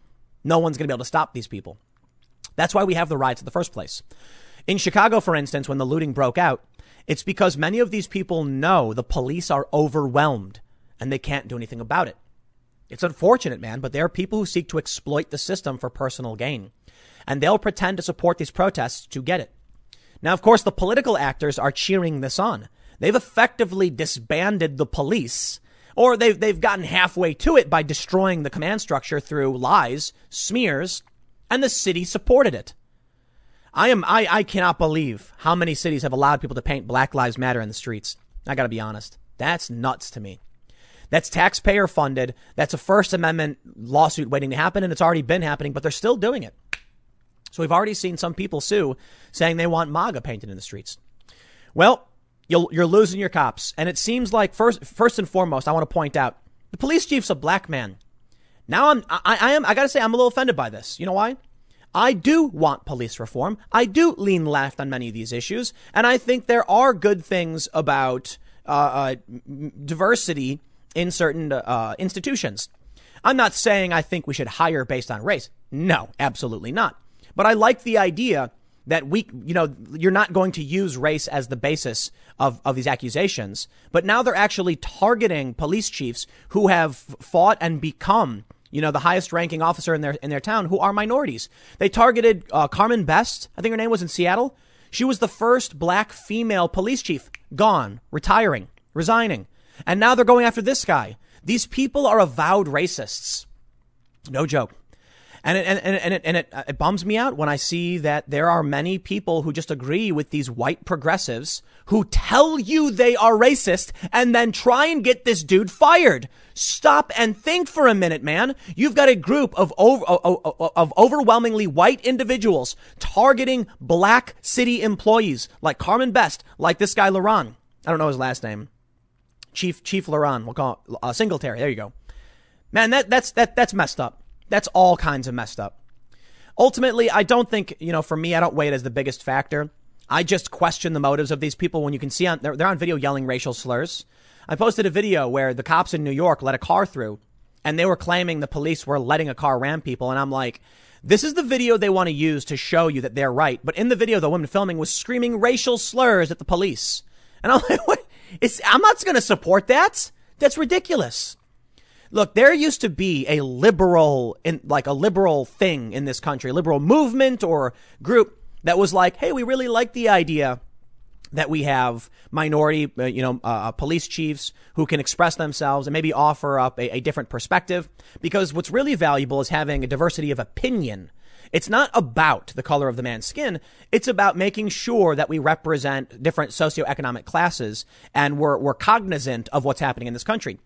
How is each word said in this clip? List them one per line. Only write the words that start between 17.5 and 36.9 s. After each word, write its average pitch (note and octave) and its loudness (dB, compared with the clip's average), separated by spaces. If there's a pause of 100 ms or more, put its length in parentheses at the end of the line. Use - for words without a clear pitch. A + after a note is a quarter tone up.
pretend F#3+ -4
to F3 -6
support E3+ 0
these D3+ -6
protests F3+ -2
to - -10
get E3 -2
it. - -12 (720)
Now, E3 0
of F3+ -2
course, A3 6
the - 0
political A3+ 0
actors C#3 -2
are C#3 0
cheering E3+ -2
this C3 -6
on. E3+ -2 (300)
They've G#3+ 2
effectively F#3+ 0
disbanded D#3 -4
the C3+ 0
police, D3+ -4 (360)
or A#3+ 6
they've, G#3 4
they've G3 0
gotten G3 0
halfway F3+ 2
to D#4+ 2
it D#3 6
by D#3+ 2
destroying F3+ 0
the C#3+ -6
command F#3+ -4
structure D3 -4
through C#3 -2
lies, C3+ 0 (180)
smears, F#3 -4 (440)
and B3+ 0
the C4 2
city F3 -2
supported A#3+ 2
it. - -14 (1000)
I F#3 2
am, G#3+ 2
I, G#3+ 2
I F#3+ 2
cannot F3+ 0
believe D#3 -2
how D#3+ 0
many E3+ 0
cities D3+ -4
have C3+ -4
allowed C#3 2
people C3 -10
to C3+ -6
paint C#3 -4
Black B2 0